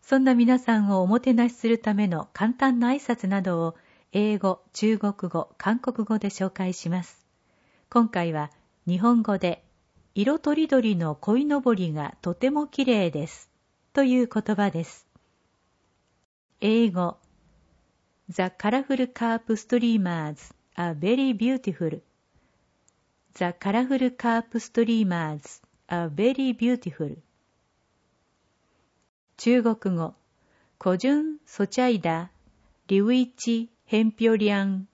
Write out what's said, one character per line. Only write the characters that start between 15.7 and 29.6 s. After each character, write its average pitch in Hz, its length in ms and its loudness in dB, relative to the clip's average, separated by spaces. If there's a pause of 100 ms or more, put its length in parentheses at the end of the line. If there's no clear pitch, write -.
英 226 300 2
語。 175 260 -4 (1120)
The 185 140 -4
colorful 254 680 -2
carp 226 440 -2
streamers 190 1000 -2 (240)
are 170 200 -4
very 247 360 0
beautiful. 202 680 -4 (1300)
The 175 260 -4
colorful 254 560 0
carp 226 440 -2
streamers 185 1000 -2 (260)
are 170 220 -4
very 247 440 0
beautiful. 226 640 -4 (2250)
中 240 240 2